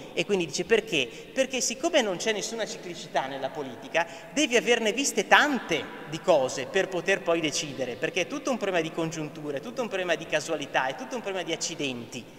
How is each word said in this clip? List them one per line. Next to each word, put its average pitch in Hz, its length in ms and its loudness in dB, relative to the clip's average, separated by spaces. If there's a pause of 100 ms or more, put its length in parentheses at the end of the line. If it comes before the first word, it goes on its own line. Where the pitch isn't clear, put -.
(140)
e 160 100 2
quindi 185 220 2
dice: 170 180 -4
"Perché? 175 680 2
Perché 262 280 0
siccome 302 420 2
non 190 140 0
c'è 220 160 0
nessuna 208 340 -4
ciclicità 165 600 -4
nella 135 240 -4
politica, 139 540 -2 (280)
devi 247 240 4
averne 220 360 4
viste 254 360 0
tante 208 560 6 (260)
di 156 100 -6
cose 135 460 4
per 185 220 2
poter 185 340 0
poi 170 180 2
decidere, 135 540 -2
perché - 280 0
è 175 40 -2
tutto 285 240 -4
un 240 60 0
problema 185 260 0
di 160 100 -4
congiunture, 151 680 -4
è - 20 -10
tutto 240 200 -8
un 233 60 -2
problema 180 300 0
di 156 100 -6
casualità, 147 600 0
è 135 100 -4
tutto 262 180 -8
un 226 80 -4
problema 185 240 -4
di 165 60 -4
accidenti, 131 720 -6 (140)